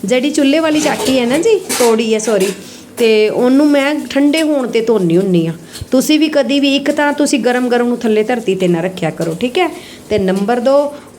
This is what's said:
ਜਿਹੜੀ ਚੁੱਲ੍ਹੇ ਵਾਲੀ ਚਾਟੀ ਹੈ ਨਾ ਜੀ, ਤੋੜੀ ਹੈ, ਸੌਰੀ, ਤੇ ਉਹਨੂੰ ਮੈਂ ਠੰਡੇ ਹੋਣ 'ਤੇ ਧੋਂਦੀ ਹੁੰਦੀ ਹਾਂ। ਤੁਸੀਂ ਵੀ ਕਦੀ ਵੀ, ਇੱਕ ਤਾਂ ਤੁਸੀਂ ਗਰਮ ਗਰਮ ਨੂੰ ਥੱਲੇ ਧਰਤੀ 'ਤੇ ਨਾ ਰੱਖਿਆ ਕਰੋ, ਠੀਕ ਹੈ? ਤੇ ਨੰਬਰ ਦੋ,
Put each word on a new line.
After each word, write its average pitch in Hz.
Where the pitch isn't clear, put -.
ਜਿਹੜੀ 254
ਚੁੱਲ੍ਹੇ 294
ਵਾਲੀ 311
ਚਾਟੀ 262
ਹੈ 240
ਨਾ 254
ਜੀ, 427
ਤੋੜੀ 226
ਹੈ, 214
ਸੌਰੀ, 208
ਤੇ 220
ਉਹਨੂੰ 262
ਮੈਂ 285
ਠੰਡੇ 285
ਹੋਣ 294
'ਤੇ 226
ਧੋਂਦੀ 190
ਹੁੰਦੀ 180
ਹਾਂ। 160
ਤੁਸੀਂ 294
ਵੀ 311
ਕਦੀ 277
ਵੀ, 277
ਇੱਕ 277
ਤਾਂ 294
ਤੁਸੀਂ 285
ਗਰਮ 247
ਗਰਮ 240
ਨੂੰ 240
ਥੱਲੇ 214
ਧਰਤੀ 220
'ਤੇ 185
ਨਾ 170
ਰੱਖਿਆ 175
ਕਰੋ, 165
ਠੀਕ 247
ਹੈ? 349
ਤੇ 208
ਨੰਬਰ 202
ਦੋ, 269